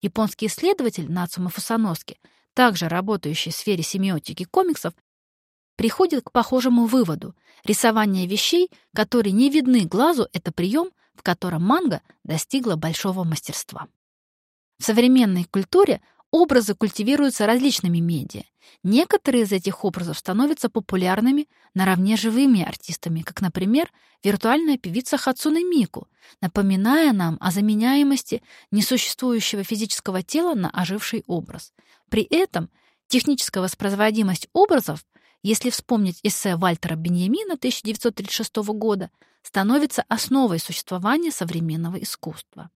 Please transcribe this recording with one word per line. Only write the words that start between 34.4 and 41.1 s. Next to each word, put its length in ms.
образов, 520
если 280
вспомнить 520
эссе 340
Вальтера 400
Беньямина 600
тысяча 280
девятьсот 320
тридцать 180
шестого 380
года, 380
становится 680
основой 500
существования 720